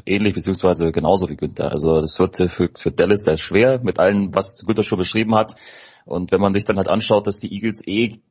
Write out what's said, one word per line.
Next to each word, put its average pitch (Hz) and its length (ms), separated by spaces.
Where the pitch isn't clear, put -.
ähnlich 101 300
beziehungsweise 87 560
genauso 85 380
wie 73 80
Günther. - 340
Also 80 300
das 78 180
wird, 90 220
äh, 90 80
für, 87 280
für - 140
Dallas 95 320
sehr 78 140
schwer 120 480
mit 92 160
allem, 98 340
was - 320
Günther 107 160
schon 101 160
beschrieben 110 380
hat. 110 180
Und 90 260
wenn 95 80
man 98 140
sich 98 100
dann 98 140
halt 92 100
anschaut, 107 380
dass 101 120
die - 140
Eagles 104 340
eh 107 280
ein - 160